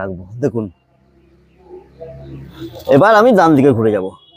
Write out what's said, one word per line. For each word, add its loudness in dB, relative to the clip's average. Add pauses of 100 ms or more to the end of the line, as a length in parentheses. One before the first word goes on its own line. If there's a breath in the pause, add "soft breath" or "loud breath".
রাখবো। -12 (200)
দেখুন, -4 (2250)
এবার 4
আমি 4
ডান 4
দিকে 4
ঘুরে 0
যাব। -4 (300)